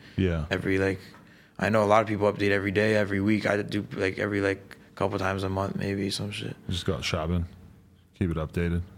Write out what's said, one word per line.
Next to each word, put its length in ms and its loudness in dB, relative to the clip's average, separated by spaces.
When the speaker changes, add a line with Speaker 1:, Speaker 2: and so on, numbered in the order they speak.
Speaker 1:
Yeah. 340 2
Speaker 2:
Every, 280 0
like, 220 0
I 100 0
know 140 4
a 40 4
lot 140 6
of 80 2
people 240 2
update 180 0
every 200 2
day, 260 4
every 240 0
week. 260 2
I 160 2
do, 240 -4
like, 220 -2
every, 220 -2
like, 360 -2
couple 240 0
times 240 -2
a 60 -2
month, 280 -2
maybe, 340 -2
some 200 -6
shit. 260 -8
Speaker 1:
You 60 -4
just 120 -6
go 80 2
out 100 -6
shopping, 420 0
keep 120 2
it 60 -2
updated. 460 0